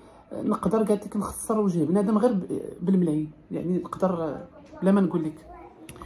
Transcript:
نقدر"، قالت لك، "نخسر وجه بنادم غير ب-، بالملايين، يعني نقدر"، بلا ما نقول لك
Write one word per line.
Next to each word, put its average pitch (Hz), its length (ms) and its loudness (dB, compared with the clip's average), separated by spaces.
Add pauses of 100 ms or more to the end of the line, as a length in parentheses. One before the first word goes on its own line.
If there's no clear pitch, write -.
(320)
نقدر"، 208 500 0
قالت 208 240 0
لك، - 100 -8
"نخسر - 440 -2
وجه 170 240 2
بنادم 202 340 2
غير 240 140 4
ب-، 175 280 -2 (200)
بالملايين، 170 500 2 (200)
يعني 170 280 -2
نقدر"، 170 580 -2 (460)
بلا 190 100 4
ما 202 80 6
نقول 170 240 0
لك - 220 -8 (580)